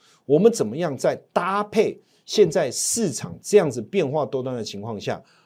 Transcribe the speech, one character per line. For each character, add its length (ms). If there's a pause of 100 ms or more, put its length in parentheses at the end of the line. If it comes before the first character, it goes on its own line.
(260)
我 140
们 100
怎 160
么 120
样 180
在 240 (140)
搭 320
配 340 (260)
现 240
在 220
市 400
场 300
这 160
样 120
子 120
变 280
化 160
多 160
端 140
的 80
情 160
况 180
下， 240 (240)